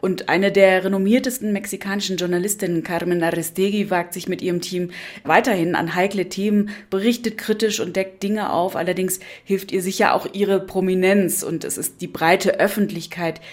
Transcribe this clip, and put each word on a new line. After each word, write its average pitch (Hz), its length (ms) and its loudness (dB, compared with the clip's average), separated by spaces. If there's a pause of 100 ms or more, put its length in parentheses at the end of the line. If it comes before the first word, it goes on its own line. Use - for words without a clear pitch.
Und - 280 -2
eine 190 240 2
der 190 320 6
renommiertesten 208 680 2
mexikanischen 196 640 -4
Journalistinnen, 175 680 0
Carmen 175 400 0
Aristegui, 190 680 0
wagt 175 240 -2
sich 180 140 -10
mit 185 120 -4
ihrem 180 200 -2
Team 175 320 -4 (320)
weiterhin 175 500 2
an 165 220 -2
heikle 190 320 0
Themen, 208 420 0 (200)
berichtet 220 480 0
kritisch 214 420 0
und 175 160 -6
deckt 190 260 -4
Dinge 208 300 -2
auf. 180 240 0
Allerdings 180 420 -2 (240)
hilft 196 300 -2
ihr 185 100 0
sicher 190 320 2
auch - 180 0
ihre 196 280 2
Prominenz 185 800 2
und 165 220 -4
es - 120 -6
ist - 260 -8
die 180 40 -6
breite 185 540 2
Öffentlichkeit, 175 800 -2 (120)